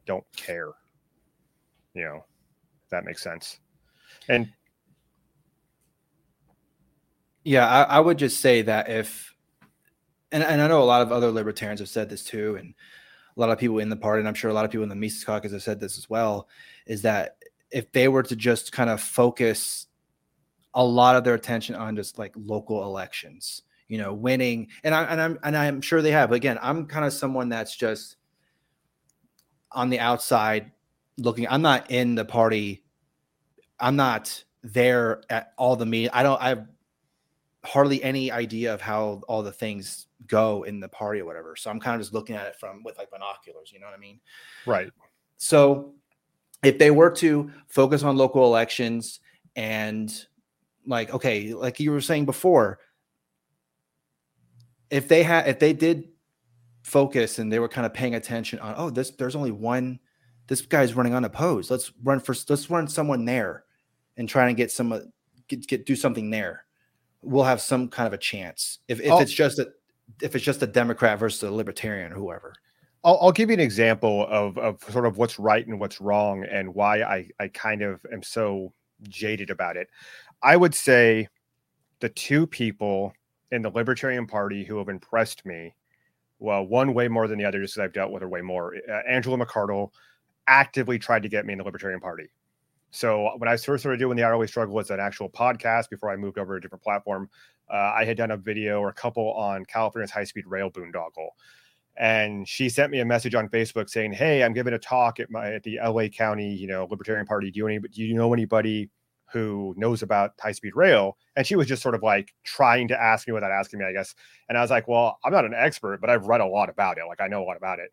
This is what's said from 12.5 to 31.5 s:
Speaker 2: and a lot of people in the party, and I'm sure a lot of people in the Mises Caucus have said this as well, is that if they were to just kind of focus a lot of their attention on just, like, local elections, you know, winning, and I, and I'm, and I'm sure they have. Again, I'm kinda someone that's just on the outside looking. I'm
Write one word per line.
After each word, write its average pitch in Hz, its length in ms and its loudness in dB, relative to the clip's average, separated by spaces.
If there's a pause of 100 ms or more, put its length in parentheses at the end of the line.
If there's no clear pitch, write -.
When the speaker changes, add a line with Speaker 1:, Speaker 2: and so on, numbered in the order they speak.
Speaker 2:
and - 180 -16 (640)
a - 40 -8
lot 113 100 4
of 110 100 2
people 113 200 0
in 107 100 -2
the 107 80 -4
party, 107 240 0
and 107 80 -2
I'm 104 40 -4
sure 110 160 -4
a 107 40 0
lot 107 100 0
of 107 80 -2
people 110 120 -4
in 104 60 -6
the 98 60 -10
Mises 107 300 -8
Caucus 107 260 -4
have 101 100 -10
said 104 180 -6
this 101 180 -10
as - 120 -18
well, 110 380 -2 (380)
is 107 160 -8
that 104 340 0 (340)
if 127 220 -6
they 131 160 4
were 131 160 4
to 127 120 -6
just 113 360 0
kind 117 180 0
of 107 120 -2
focus - 840 0 (840)
a 127 100 4
lot 123 340 8
of 123 80 2
their 120 80 4
attention 117 420 -4
on 110 200 -6
just, 104 220 -10
like, 101 200 -12
local 107 460 -4
elections, 92 800 -12 (260)
you 110 80 -8
know, 101 160 -6
winning, 120 560 -2 (140)
and 156 120 2
I, 160 80 2
and 160 180 -2
I'm, 165 220 -2
and 151 140 -2
I'm 143 240 0
sure 165 200 2
they 151 100 2
have. 139 200 4
Again, 120 300 0
I'm 147 260 -4
kinda 147 240 -4
someone 131 380 -4
that's 113 260 -8
just 110 400 -6 (1600)
on 127 180 -2
the 123 100 0
outside 110 720 0 (460)
looking. 117 320 -2
I'm 139 120 2